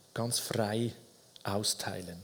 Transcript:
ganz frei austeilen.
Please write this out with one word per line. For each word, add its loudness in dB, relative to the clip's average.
ganz 0
frei 2
austeilen. 0